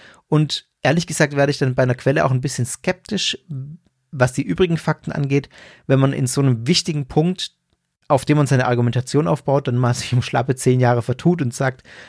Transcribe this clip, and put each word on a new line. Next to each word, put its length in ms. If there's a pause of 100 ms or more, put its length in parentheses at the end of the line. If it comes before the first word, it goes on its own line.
(260)
und 400 (160)
ehrlich 240
gesagt 280
werde 160
ich 60
dann 180
bei 80
einer 120
Quelle 300
auch 60
ein 100
bisschen 240
skeptisch, 720 (720)
was 220
die 100
übrigen 340
Fakten 340
angeht, 380 (360)
wenn 140
man 140
in 140
so 140
einem 260
wichtigen 400
Punkt, 480 (540)
auf 160
dem 120
man 100
seine 200
Argumentation 600
aufbaut, 400
dann 100
mal 160
sich 200
um 80
schlappe 340
zehn 240
Jahre 220
vertut 400
und 120
sagt, 300 (260)